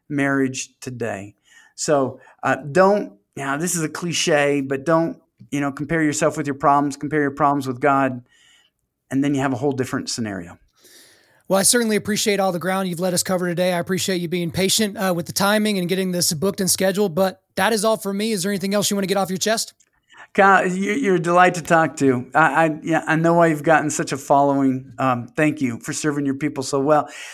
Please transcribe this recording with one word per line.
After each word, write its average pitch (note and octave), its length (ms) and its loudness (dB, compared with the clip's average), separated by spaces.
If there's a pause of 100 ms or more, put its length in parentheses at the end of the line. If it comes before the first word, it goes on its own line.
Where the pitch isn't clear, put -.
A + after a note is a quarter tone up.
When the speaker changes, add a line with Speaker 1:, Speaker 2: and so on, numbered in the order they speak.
Speaker 1:
marriage C#3 600 -2 (100)
today. G#2+ 560 -8 (400)
So, C#3 440 0 (220)
uh, C3 140 0
don't, F#3+ 580 2 (220)
now C#3 220 -4
this F3 180 -4
is E3 80 -2
a D3+ 60 -4
cliche, D3 720 0
but C3+ 240 -6
don't, E3 360 0 (300)
you C#3+ 100 -2
know, C#3+ 100 -2
compare D#3 300 -4
yourself D3+ 340 0
with D3+ 120 -4
your C#3+ 80 -4
problems, C#3+ 420 2
compare D3 240 -2
your C#3+ 80 0
problems C#3+ 380 0
with B2 120 -6
God, C3+ 440 0 (840)
and C3+ 120 -2
then C#3+ 140 0
you C3+ 60 -2
have C#3 100 0
a B2+ 60 -4
whole C#3 160 -2
different B2 360 -4
scenario. F#2+ 480 -8 (920)
Speaker 2:
Well, F#3+ 100 4
I G3 40 0
certainly A3 340 2
appreciate G3+ 420 -2
all F#3+ 140 0
the F3 60 -4
ground F#3+ 280 -2
you've F3 140 -6
let F#3 120 0
us F3 100 -2
cover F#3 220 -2
today. F3+ 280 0
I F3 60 -2
appreciate F3+ 420 -2
you E3+ 80 -6
being E3+ 220 -4
patient, G3 440 0
uh, F#3+ 180 -2
with E3+ 120 -4
the - 80 -14
timing G#3+ 440 0
and F3 120 -2
getting F#3 240 -2
this F3 180 -2
booked F#3+ 300 -4
and F3+ 100 0
scheduled, F#3+ 420 0
but F#3+ 280 0 (140)
that G3 180 2
is G#3 100 -2
all A3 140 2
for G3 160 -8
me. G#3+ 180 -2
Is F#3+ 120 -4
there G3+ 100 -2
anything G3 200 -2
else G3+ 160 0
you G3+ 60 -2
want G3 80 0
to F#3 40 -4
get G3 100 0
off F#3+ 120 0
your F#3 80 -4
chest? - 360 -2 (600)
Speaker 1:
Kyle, G3 320 6
you, F#3+ 280 -2
you're G#3 220 2
a F3 40 2
delight F3 360 6
to E3+ 60 -6
talk D#3+ 360 2
to. B2+ 360 2
I, D#3 340 4
I, D3+ 160 -4
yeah, D#3+ 220 0
I D#3+ 120 0
know E3 160 2
why E3+ 140 6
you've D#3 160 0
gotten D3+ 260 4
such - 240 -4
a C#3+ 40 -4
following. C#3 800 2
Um, B2 300 -2
thank D3+ 320 0
you A#2 220 -2
for - 100 -8
serving C#3+ 340 -2
your C3+ 100 0
people D3 280 -4
so C#3 160 -2
well. C#3+ 300 2 (240)